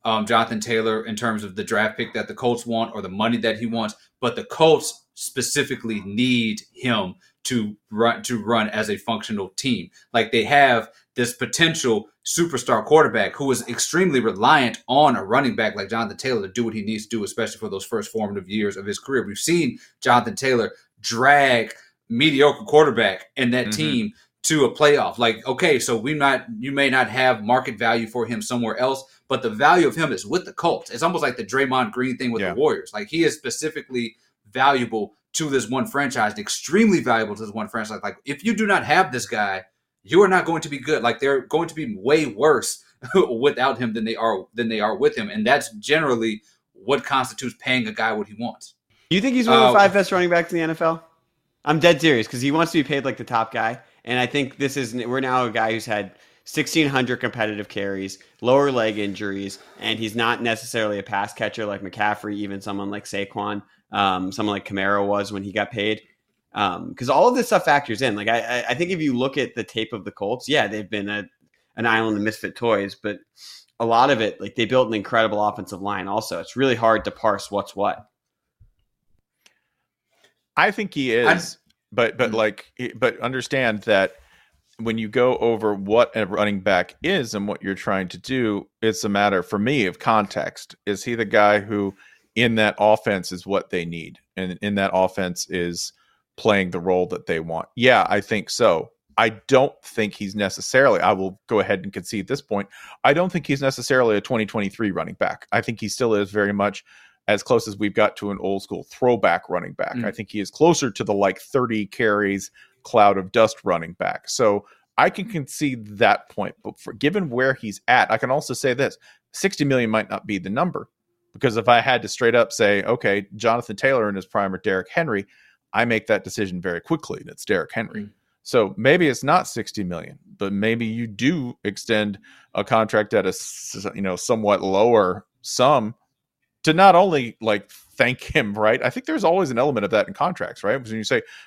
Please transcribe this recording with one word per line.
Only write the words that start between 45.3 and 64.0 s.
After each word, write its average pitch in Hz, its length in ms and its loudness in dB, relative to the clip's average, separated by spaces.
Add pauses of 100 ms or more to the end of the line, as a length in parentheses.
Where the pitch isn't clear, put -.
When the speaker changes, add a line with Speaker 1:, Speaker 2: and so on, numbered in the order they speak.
Speaker 1:
And 107 160 -2
that's 139 300 2
generally 117 640 0 (320)
what 123 280 -2
constitutes 127 560 -4
paying 127 300 -2
a 110 40 -8
guy 110 200 -2
what 107 160 -6
he 104 100 -20
wants. - 360 -12 (340)
Speaker 3:
Do 170 80 2
you 196 60 2
think 254 140 0
he's 240 120 2
one 262 80 8
of 262 60 8
the 254 60 8
Speaker 1:
Uh, 247 40 6
Speaker 3:
five 196 220 8
best 196 180 2
running 180 160 2
backs 170 240 2
in 170 60 -2
the 165 40 0
N 160 80 -2
F 160 120 -4
L? 165 200 0 (640)
I'm 151 140 2
dead 170 180 8
serious, 139 300 4
'cause 123 140 -6
he 139 80 0
wants 160 220 0
to 160 100 2
be 127 40 -2
paid 139 200 -2
like 123 100 -4
the 120 80 -12
top 113 260 -2
guy. 117 300 -4 (240)
And 123 140 -2
I 123 80 2
think 139 320 -4
this 139 180 -2
is, 120 180 -4
we're 123 260 -4
now 127 260 0
a 113 40 -4
guy 110 220 0
who's 110 140 -4
had 104 280 -4 (300)
sixteen 151 420 0
hundred 127 340 0
competitive 107 500 -4
carries, 98 480 -6 (240)
lower 135 280 4
leg 110 280 0
injuries, 98 600 -6 (220)
and 113 180 -4
he's 113 160 -6
not 117 280 0
necessarily 110 560 -2
a 98 40 -8
pass 101 300 -4
catcher 107 320 -6
like 101 160 -6
McCaffrey, 104 560 -4
even 98 240 -8
someone 101 300 -8
like 101 160 -10
Saquon, 101 560 -6 (300)
um, 95 380 0